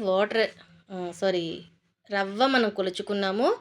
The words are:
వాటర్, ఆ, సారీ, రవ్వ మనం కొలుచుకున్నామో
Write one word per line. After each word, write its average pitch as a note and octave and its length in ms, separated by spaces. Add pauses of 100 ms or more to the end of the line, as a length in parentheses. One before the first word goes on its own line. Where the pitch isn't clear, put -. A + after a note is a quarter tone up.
వాటర్, G#3 440 (460)
ఆ, F#3+ 60 (160)
సారీ, F3+ 340 (640)
రవ్వ G3+ 360
మనం B3 240
కొలుచుకున్నామో G3+ 760 (120)